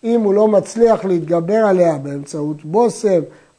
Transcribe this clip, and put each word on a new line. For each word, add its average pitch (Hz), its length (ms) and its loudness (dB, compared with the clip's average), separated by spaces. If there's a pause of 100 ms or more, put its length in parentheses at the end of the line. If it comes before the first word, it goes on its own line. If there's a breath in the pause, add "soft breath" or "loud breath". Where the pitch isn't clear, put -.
אם 233 180 0
הוא 202 120 2
לא 214 140 4
מצליח 220 580 2
להתגבר 175 600 0
עליה 175 320 2
באמצעות 143 680 -10
בושם 196 560 0 (380 loud breath)